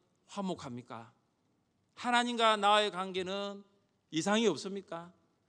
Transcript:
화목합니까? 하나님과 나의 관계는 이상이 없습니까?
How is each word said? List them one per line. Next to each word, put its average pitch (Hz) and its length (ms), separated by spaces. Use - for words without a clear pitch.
화목합니까? 123 840
하나님과 240 640
나의 208 340
관계는 190 720
이상이 202 360
없습니까? 180 680